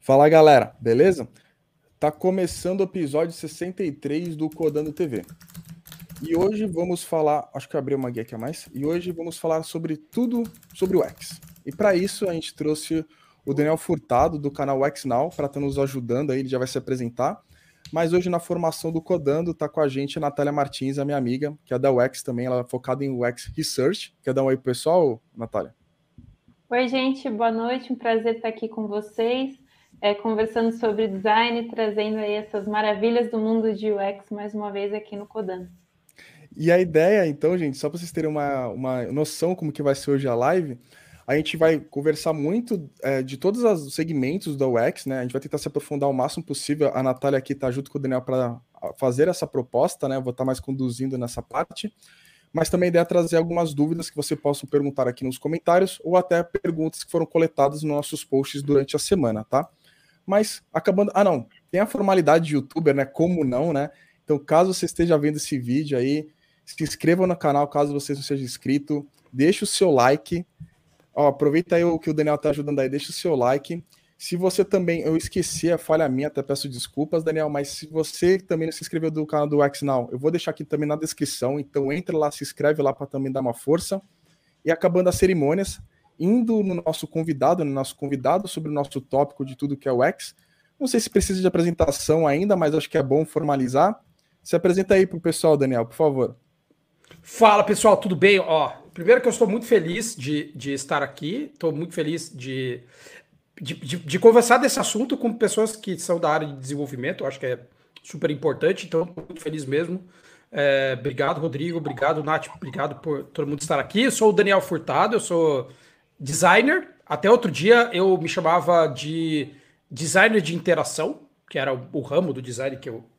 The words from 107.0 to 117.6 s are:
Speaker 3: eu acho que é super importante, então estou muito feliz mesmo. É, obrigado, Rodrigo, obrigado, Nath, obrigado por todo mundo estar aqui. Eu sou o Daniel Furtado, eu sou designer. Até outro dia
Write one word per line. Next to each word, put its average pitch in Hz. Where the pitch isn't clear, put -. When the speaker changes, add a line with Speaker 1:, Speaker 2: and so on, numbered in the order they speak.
Speaker 3:
eu -
acho 139
que 135
é 123
super 151
importante, 151
então 165
estou 170
muito -
feliz 156
mesmo. 165
É, 139
obrigado, 139
Rodrigo, 165
obrigado, 147
Nath, 156
obrigado 147
por 147
todo 147
mundo 147
estar 156
aqui. 202
Eu 262
sou 214
o -
Daniel 196
Furtado, 180
eu -
sou 156
designer. 180
Até 170
outro 233
dia 226